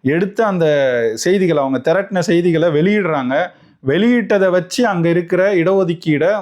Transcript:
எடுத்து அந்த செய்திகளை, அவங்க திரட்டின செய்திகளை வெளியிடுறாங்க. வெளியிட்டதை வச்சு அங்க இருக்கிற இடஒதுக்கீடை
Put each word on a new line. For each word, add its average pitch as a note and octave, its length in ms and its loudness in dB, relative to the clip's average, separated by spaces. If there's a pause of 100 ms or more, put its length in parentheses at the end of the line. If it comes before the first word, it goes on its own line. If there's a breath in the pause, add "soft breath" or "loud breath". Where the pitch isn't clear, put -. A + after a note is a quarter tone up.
எடுத்து F#3 420 -2
அந்த F#3 220 0 (480)
செய்திகளை, E3+ 500 0
அவங்க C3+ 300 -2
திரட்டின F#3+ 260 -2
செய்திகளை E3+ 500 0
வெளியிடுறாங்க. D#3 640 0 (500 soft breath)
வெளியிட்டதை G3+ 640 2
வச்சு F3+ 380 -2
அங்க E3+ 220 0
இருக்கிற F3+ 460 0
இடஒதுக்கீடை E3+ 760 0 (100)